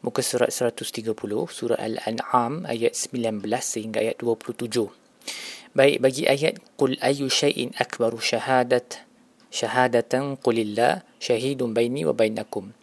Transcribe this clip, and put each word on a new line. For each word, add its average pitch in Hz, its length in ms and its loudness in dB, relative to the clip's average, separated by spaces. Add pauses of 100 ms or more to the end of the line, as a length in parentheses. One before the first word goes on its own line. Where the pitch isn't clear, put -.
muka 123 240 -2
surat 123 240 2
seratus - 400 -2
tiga 110 240 -4
puluh, 107 320 -4
surah 120 320 -2
Al-An'am 120 880 -2
ayat 117 320 0
sembilan 110 480 -2
belas 110 240 -2
sehingga 110 320 -4
ayat 113 160 0
dua 117 160 0
puluh 113 240 -6
tujuh. 113 320 -2 (880)
Baik, 139 240 6
bagi 131 240 2
ayat, 139 320 2 (160)
"Qul 131 320 2
ayyu 139 240 0
syai'in 127 480 0
akbaru 117 400 0
syahadat-, 123 880 0 (480)
syahadatan 127 880 2
qulillah 113 640 2 (160)
syahidun 123 560 -2
baini 127 320 0
wa - 80 0
bainakum." 107 560 -2 (100)